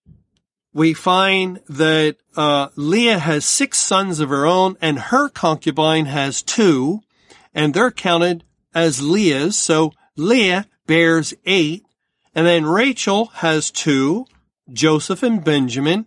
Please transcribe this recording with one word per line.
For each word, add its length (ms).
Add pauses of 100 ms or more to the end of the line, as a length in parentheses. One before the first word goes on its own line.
(720)
we 200
find 760
that, 500 (180)
uh, 400
Leah 440
has 260
six 340
sons 400
of 100
her 160
own, 340
and 200
her 280
concubine 760
has 380
two, 580 (520)
and 200
they're 180
counted 520 (320)
as 260
Leah's. 560
So 340 (240)
Leah 520 (180)
bears 480 (120)
eight, 380 (520)
and 100
then 200
Rachel 640
has 440
two, 540 (460)
Joseph 520
and 200
Benjamin, 640